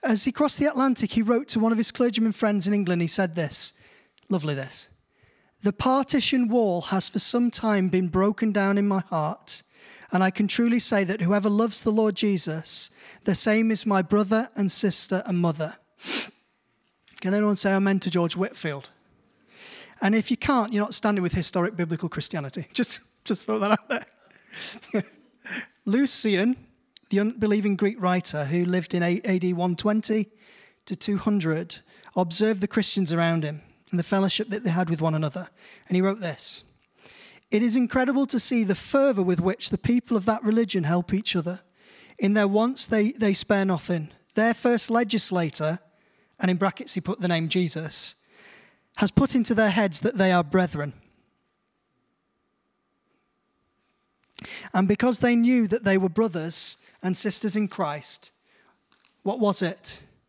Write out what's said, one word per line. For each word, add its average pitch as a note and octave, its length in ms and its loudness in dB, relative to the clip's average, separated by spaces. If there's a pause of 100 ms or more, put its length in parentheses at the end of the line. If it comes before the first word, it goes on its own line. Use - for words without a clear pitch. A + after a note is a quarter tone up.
As A3 220 2
he B3+ 80 0
crossed - 260 0
the C#4+ 60 2
Atlantic, C4 480 0
he A3+ 80 2
wrote A#3 280 0
to A3 120 0
one A3+ 120 2
of A3 60 0
his A#3 140 0
clergyman A3+ 400 0
friends G#3 340 0
in G3+ 60 0
England. F3+ 300 0
He E3+ 40 0
said E3+ 300 -2
this, - 380 -4 (560)
lovely D3+ 240 -2
this, C3+ 340 -10 (720)
"The G3+ 120 0
partition C4 760 0
wall G#3 340 0
has F#3+ 280 0
for - 80 -4
some A#3+ 320 2
time G3+ 380 0
been F#3 200 0
broken G3+ 420 0
down G3 280 0
in G3+ 100 0
my F#3+ 120 0
heart, E3 640 -6 (480)
and F#3 140 2
I F#3+ 60 2
can G3+ 180 -2
truly A#3 300 2
say G3+ 260 2
that G3+ 160 -4
whoever G3+ 300 2
loves G#3+ 320 0
the A3 100 0
Lord G#3+ 240 2
Jesus, E3+ 760 0 (340)
the G3 100 2
same A3 360 4
is G#3+ 140 2
my G3+ 160 4
brother G#3 560 2
and G3 160 0
sister - 540 2
and F3+ 120 -2
mother." D#3+ 380 -2 (1400)
Can F#3+ 140 -2
anyone G#3 220 2
say G3 160 0
amen G3 280 2
to F#3+ 100 -2
George E3+ 260 0
Whitfield? D#3+ 520 -6 (1120)
And G#3+ 160 2
if G#3+ 160 0
you A#3+ 40 0
can't, A#3+ 360 0
you're G#3 100 0
not G#3 120 -2
standing G#3 280 0
with F3 100 -2
historic F3+ 440 -2
biblical E3 320 -4
Christianity. D3+ 600 -6
<laughs> - 40 -20
Just, - 260 -2 (260)
just - 220 -4
throw A3 140 -2
that G3+ 100 0
out - 180 0
there. - 1160 -8 (280)
<laughs> - 520 -16
Lucian, A3 720 2 (540)
the G3 100 2
unbelieving G#3 560 0
Greek G#3 260 -2
writer F3+ 440 0
who F3 180 0
lived F3+ 300 -2
in F3 100 0
A-, F3 200 0
A F#3+ 140 0
D F3+ 140 0
one F3 240 -2
twenty G#3+ 500 0 (600)
to F#3+ 100 -8
two G3+ 220 0
hundred, E3+ 600 -2 (380)
observed F#3+ 440 0
the G3+ 60 -2
Christians G3 460 -2
around E3+ 320 2
him D3+ 180 -8 (300)
and F3+ 80 0
the - 20 -2
fellowship G3 460 0
that G#3+ 160 -6
they F#3+ 60 0
had E3+ 200 0
with D#3+ 100 -2
one D#3+ 140 0
another. D#3 340 -4 (380)
And F3+ 80 -2
he F#3 80 4
wrote G3 160 0
this, - 460 -8 (880)
"It G#3+ 100 4
is A#3+ 140 2
incredible C4 500 2
to B3 140 0
see A#3 240 2
the F#3+ 100 0
fervour C4+ 480 2
with F3+ 160 0
which F3+ 320 -2
the G3 80 -2
people A#3+ 380 0
of F#3 80 0
that A3 180 0
religion G#3+ 400 0
help F3 320 0
each G3 220 -2
other. F3 240 -4 (580)
In G#3 160 2
their G#3 140 4
wants, A3+ 380 2
they, A3 260 2
they G#3 220 0
spare G3 300 2
nothing. E3+ 440 -2 (260)
Their A3+ 180 2
first A#3+ 380 0
legislator," F3+ 880 0 (640)
and F#3 100 2
in F#3 60 2
brackets - 380 -2
he F#3 60 -2
put G3 200 -6
the F3+ 80 -2
name E3 200 0
Jesus, D#3+ 680 -2 (800)
"has G3+ 140 2
put - 240 2
into A#3+ 200 2
their G#3+ 160 4
heads F#3+ 300 0
that A#3 160 -2
they F#3 160 4
are F3 120 4
brethren. D3 480 0 (3750)
And F#3 140 4
because A3+ 320 2
they A#3+ 160 4
knew A#3 320 4
that A3 160 -2
they G3 120 4
were F#3+ 120 2
brothers E3+ 680 -2 (240)
and F#3 140 -2
sisters G3+ 400 -2
in G#3 120 0
Christ," - 640 -6 (880)
what G#3+ 160 -4
was G3+ 240 2
it? - 400 -6 (260)